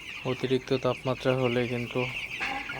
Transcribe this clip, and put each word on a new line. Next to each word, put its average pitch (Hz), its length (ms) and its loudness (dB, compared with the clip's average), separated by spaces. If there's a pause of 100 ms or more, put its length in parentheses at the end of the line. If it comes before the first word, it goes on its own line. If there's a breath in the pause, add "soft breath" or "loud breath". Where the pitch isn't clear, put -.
(300)
অতিরিক্ত 127 400 2 (160)
তাপমাত্রা 127 460 2 (100)
হলে 123 180 4 (120)
কিন্তু 120 280 -2 (800)